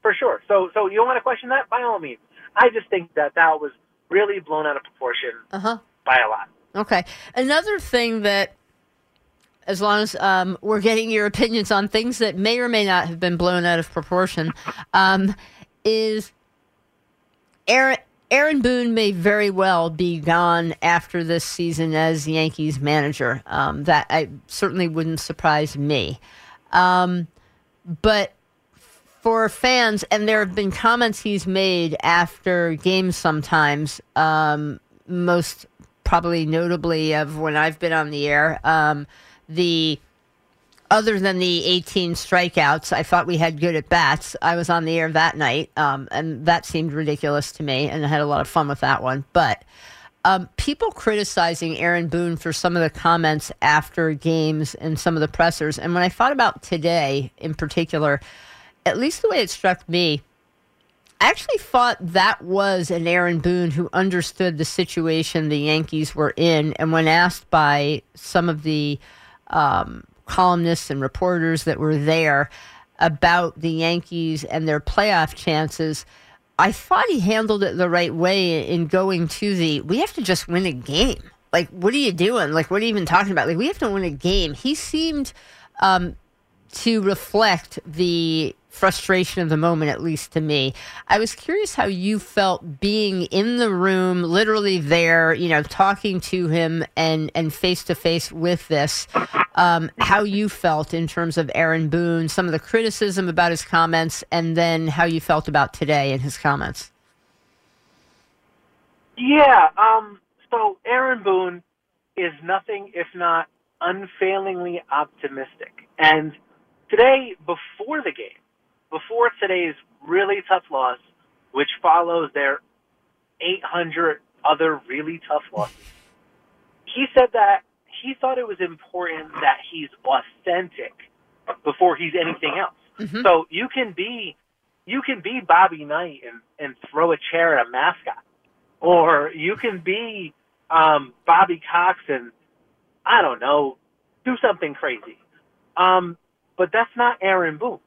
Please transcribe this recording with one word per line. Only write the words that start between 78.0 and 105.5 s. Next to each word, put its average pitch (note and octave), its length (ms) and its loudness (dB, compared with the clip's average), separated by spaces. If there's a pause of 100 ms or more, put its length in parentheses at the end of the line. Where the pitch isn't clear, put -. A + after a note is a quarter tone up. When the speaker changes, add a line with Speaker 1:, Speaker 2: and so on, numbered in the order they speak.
Speaker 2:
way F3 540 0
in E3+ 180 -2
going F#3 400 0
to G3+ 300 -4
the, D#3+ 240 0
"We F3+ 180 -4
have F#4+ 160 -4
to C#4+ 80 -6
just F3+ 240 -2
win F3 200 -2
a E3+ 60 -2
game. C#3 580 -4 (220)
Like, E3+ 180 0
what F#3 240 -2
are C#4+ 40 0
you B3+ 140 0
doing? F3 400 0
Like, D#3+ 180 0
what G3 100 0
are A3 40 -2
you A#3 60 0
even G3 160 -2
talking G3 260 2
about? C#3 160 0
Like, E3 80 -2
we A3 100 -2
have G4 140 -4
to A#3+ 100 -2
win G3 140 -4
a F3 60 -4
game." D#3+ 440 -2
He C#4 220 -4
seemed, D#4 560 -4 (480)
um, F#3 340 2 (600)
to A3+ 280 0
reflect G3 800 0
the E3 720 -2 (140)
frustration F#3 760 0
of E3 60 -2
the D#3 80 2
moment, D#3 340 0
at - 100 -6
least D#3+ 320 -6
to E3 80 -2
me. C#3+ 320 0 (360)
I G#3 100 4
was A3 160 -2
curious G4 400 -4
how A#3 120 0
you G3 340 -2
felt F3+ 580 -2
being G3+ 460 0
in A3+ 320 -2
the A#3+ 120 0
room, F#3 540 0
literally G3+ 560 2
there, E3 560 2
you E3+ 140 -2
know, D3+ 160 2
talking G3 560 0
to F#3 260 -4
him E3 380 0 (100)
and, D#3+ 400 0
and D#3+ 180 -2
face-to-face E3+ 800 -2
with E3+ 380 -4
this, D3 400 -2 (480)
um, E3+ 420 2
how G3+ 240 2
you G#3 260 -2
felt D#3 460 -2
in E3 140 -2
terms E3 280 -4
of D#3 160 -2
Aaron D#3+ 360 0
Boone, E3 400 0
some F#3 180 -2
of E3 60 -4
the D#3 80 -2
criticism G#3 680 -2
about E3+ 220 2
his E3 140 -4
comments, E3 640 0
and E3 260 -2
then E3 300 0
how D#3+ 180 2
you E3 160 0
felt D#3 280 0
about C#3+ 260 2